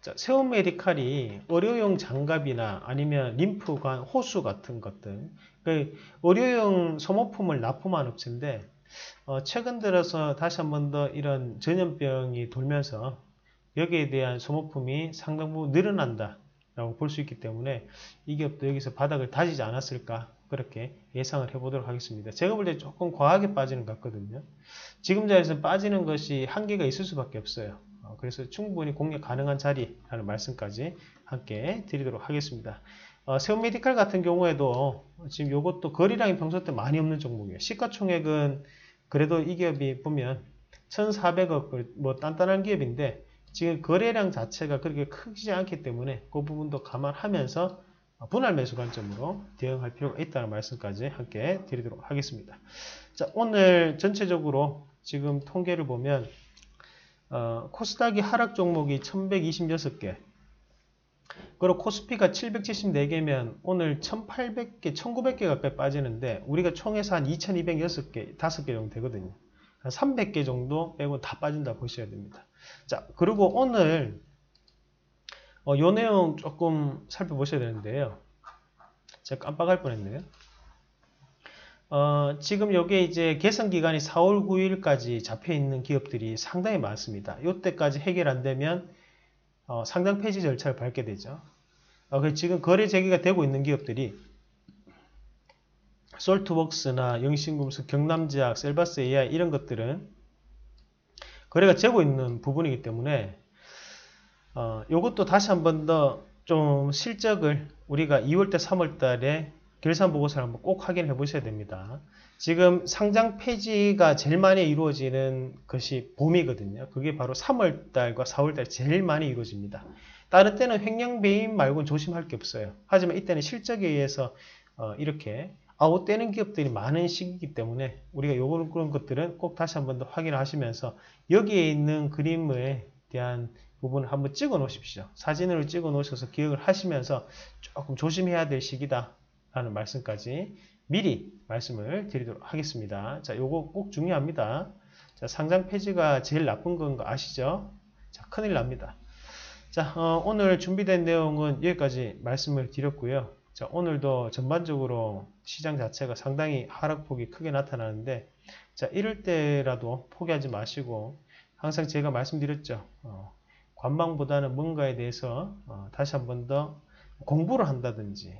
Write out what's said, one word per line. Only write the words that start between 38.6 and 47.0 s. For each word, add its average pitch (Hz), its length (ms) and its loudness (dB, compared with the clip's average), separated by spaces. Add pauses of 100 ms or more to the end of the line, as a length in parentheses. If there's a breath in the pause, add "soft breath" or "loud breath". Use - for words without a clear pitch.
그래도 156 320 4
이 170 160 -2
기업이 139 460 0
보면 135 420 -2 (440 soft breath)
천사백억을 175 1080 0
뭐 135 200 -2
단단한 180 460 2
기업인데 143 600 -2 (280 soft breath)
지금 170 280 0
거래량 202 520 2
자체가 143 480 -4
그렇게 147 260 -4
크지 208 440 -12
않기 185 320 -2
때문에 123 480 -6
그 147 140 -4
부분도 151 380 -6
감안하면서 151 1040 -4 (460 soft breath)